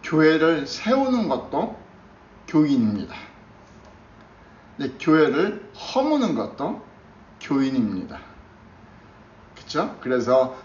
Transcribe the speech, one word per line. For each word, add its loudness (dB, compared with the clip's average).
교회를 4
세우는 0
것도 -4
교인입니다. 0
근데 -6
교회를 2
허무는 0
것도 -6
교인입니다. -2
그쵸? -6
그래서 2